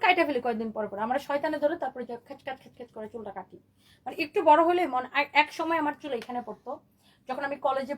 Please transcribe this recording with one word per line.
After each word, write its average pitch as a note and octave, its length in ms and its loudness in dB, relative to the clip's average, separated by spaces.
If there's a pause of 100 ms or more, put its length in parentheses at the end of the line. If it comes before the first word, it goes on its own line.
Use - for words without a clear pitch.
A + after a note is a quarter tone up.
কাইটা F4+ 240 4
ফেলি B3+ 180 -2
কয়েকদিন A3+ 300 -2
পর G#3+ 140 -4
পর, G3 160 -10
আমার B3 120 -2 (100)
শয়তানে D4 360 -2
ধরে, D4+ 200 2
তারপরে B3+ 260 -8
যে A#3+ 60 -10 (120)
খ্যাচ C#4 180 -16
খ্যাচ C4 160 -8
খ্যাচ - 160 -20
খ্যাচ A#3+ 180 -18
করে G#3+ 180 -12
চুলটা G#3 240 -12
কাটি। F#3 200 -16 (460)
মানে, B3 200 -10
একটু D#4 160 -2 (100)
বড় D4+ 200 10
হলে F4+ 120 4 (120)
মন, B3+ 100 0 (180)
এক, C#4+ 60 0 (140)
এক D4 80 2 (100)
সময় E4 240 0
আমার D4 180 -2
চুল D4 180 -8
এখানে B3 280 -8
পড়তো, A3+ 240 -12 (580)
যখন C4+ 180 -4
আমি C#4+ 180 -4
কলেজে C4+ 320 0